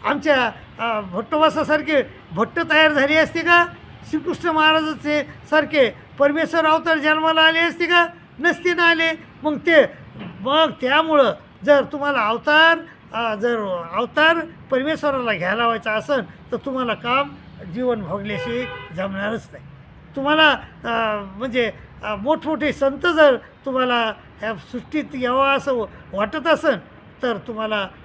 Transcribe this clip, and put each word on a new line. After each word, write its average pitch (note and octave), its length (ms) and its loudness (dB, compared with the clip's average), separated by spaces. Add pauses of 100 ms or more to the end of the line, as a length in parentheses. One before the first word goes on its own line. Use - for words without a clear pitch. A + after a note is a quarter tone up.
आमच्या, C#4 460 0 (280)
अ, A3 220 -2
भट्टवासासारखे D4 1000 0 (280)
भट्ट F#3 280 -2 (120)
तयार D#4 200 6
झाले C#4+ 240 2
असते D#4+ 240 0
का? E4+ 260 4 (440)
श्रीकृष्ण E4+ 400 -4
महाराजाचे D#4 760 0 (260)
सारखे D4 460 2 (240)
परमेश्वर D#4 460 2
अवतार D#4+ 320 2
जन्माला D#4 440 2
आले D#4+ 180 4
असते E4+ 260 -2
का? E4+ 220 2 (320)
नसते E4+ 340 0
ना E4+ 100 0
आले. E4 280 2 (320)
मग D4 140 -2
ते, D#4 280 4 (540)
मग C#4 320 2 (100)
त्यामुळं C#4+ 520 2 (320)
जर C#4+ 180 6
तुम्हाला C#4+ 360 -2
अवतार, D4+ 580 4 (360)
अ, A3+ 220 -4
जर A3+ 240 -2 (340)
अवतार D4+ 440 2 (340)
परमेश्वराला C4+ 600 -2
घ्यायला G3+ 320 -2
व्हायचा A3+ 260 -2
असेल A3 600 -4
तर A#3 60 -6
तुम्हाला B3+ 360 -4
काम C4+ 360 -2 (440)
जीवन A#3+ 280 -2
भोगल्याशिवाय G#3 640 -6 (300)
जमणारच G3 560 -6
नाही. C3 120 -20 (520)
तुम्हाला, D4+ 340 4 (340)
अ, A3+ 400 -2 (140)
म्हणजे, A#3 340 -2 (320)
अ, G#3+ 120 -6
मोठमोठे C#4+ 580 -2
संत C#4 340 -2
जर D4+ 280 6 (300)
तुम्हाला B3 480 -2 (260)
ह्या G#3+ 160 -6
सृष्टीत B3 480 -8 (100)
यावं C4 440 0
असं B3+ 280 -2 (280)
वाटत G#3+ 340 -4
असेल C#4+ 320 2 (440)
तर A#3 140 -2
तुम्हाला G#3+ 520 -6 (160)